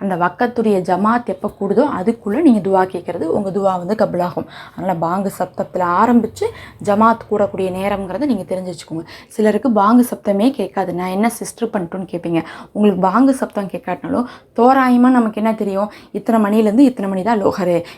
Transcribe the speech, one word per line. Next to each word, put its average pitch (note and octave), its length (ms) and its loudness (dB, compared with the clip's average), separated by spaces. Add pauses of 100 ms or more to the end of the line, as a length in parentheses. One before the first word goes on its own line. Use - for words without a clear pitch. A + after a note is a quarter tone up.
அந்த F#3+ 160 -2
வக்கத்துடைய G#3 640 0
ஜமாத் G#3 460 0
எப்போ G3+ 240 -6 (100)
கூடுதோ G3+ 240 2 (140)
அதுக்குள்ள G#3+ 420 -2
நீங்க G#3+ 300 4
துவா F#3+ 180 4
கேட்கறது G3 360 -8
உங்க G#3 260 -2
துவா F#3+ 280 0
வந்து F3+ 160 -4
கபூலாகும். F3 520 -2 (300)
அதனால F3 220 -2
பாங்கு F#3 400 -2
சத்தத்துல F#3 460 -4 (200)
ஆரம்பிச்சு A#3+ 400 2 (400)
ஜமாத் A3 340 4 (120)
கூடக்கூடிய G3 400 -2
நேரம்ங்கிறத F#3+ 560 -4
நீங்க G3 280 -4
தெரிஞ்சு F3+ 180 -8
வச்சுக்கோங்க. D#3+ 320 -10 (240)
சிலருக்கு G#3+ 440 0
பாங்கு A3 420 6
சப்தமே G#3 360 0
கேட்காது, F#3+ 440 -4
"நான் F3+ 140 -4
என்ன G3+ 200 0
சிஸ்டர் A3+ 400 -6
பண்ணட்டும்னு?" F#3 440 -6
கேட்பீங்க. E3+ 320 -4 (280)
உங்களுக்கு G3+ 280 2
பாங்கு A#3 340 4
சப்தம் G3+ 320 -6
கேட்காட்டினாலும் F3+ 580 -6 (320)
தோராயமா B3+ 540 4
நமக்கு A#3 240 2
என்ன A3 200 0
தெரியும், G3+ 360 -4 (220)
இத்தனை A3+ 280 0
மணிலேருந்து G#3+ 380 2
இத்தனை B3 320 4
மணி F#3+ 120 -4
தான் G#3 240 0
லோஹரு, F3 380 -2 (140)